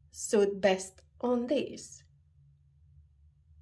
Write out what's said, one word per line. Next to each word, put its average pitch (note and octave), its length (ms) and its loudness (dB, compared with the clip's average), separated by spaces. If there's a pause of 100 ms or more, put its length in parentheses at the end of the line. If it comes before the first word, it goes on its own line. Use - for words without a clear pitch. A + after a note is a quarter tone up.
(100)
suit G3+ 500 0
best F#3+ 420 0 (180)
on B3 260 0
these? - 560 -4 (1600)